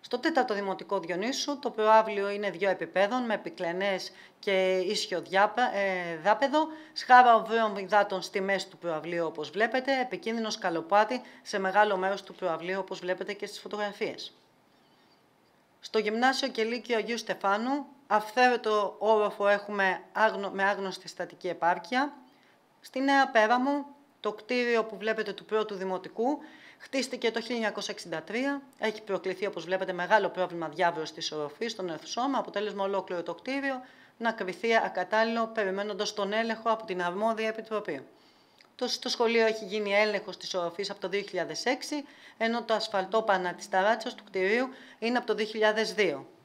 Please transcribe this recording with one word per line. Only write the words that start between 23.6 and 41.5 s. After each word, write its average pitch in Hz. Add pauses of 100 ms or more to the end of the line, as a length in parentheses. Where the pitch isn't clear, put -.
το 214
κτίριο 240
που 208
βλέπετε 208
του 190
πρώτου 214
Δημοτικού, 190 (400)
χτίστηκε 262
το 233
χίλια 247
εννιακόσια 208
εξήντα 165
τρία, 277 (160)
έχει 214
προκληθεί, 190
όπως 175
βλέπετε, 185
μεγάλο 180
πρόβλημα 170
διάβρωσης 160
της -
οροφής 156
των 185
αιθουσών, 240
με 254
αποτέλεσμα 202
ολόκληρο 190
το 170
κτίριο 269 (360)
να 226
κρυθεί 226
ακατάλληλο, 220
περιμένοντας 202
τον 202
έλεγχο 226
από 220
την 180
αρμόδια 214
επιτροπή. 208 (720)
Το, 247
στο -
σχολείο 226
έχει 220
γίνει 202
έλεγχος 202
της -
οροφής 185
από -
το 185
δύο 196
χιλιάδες 170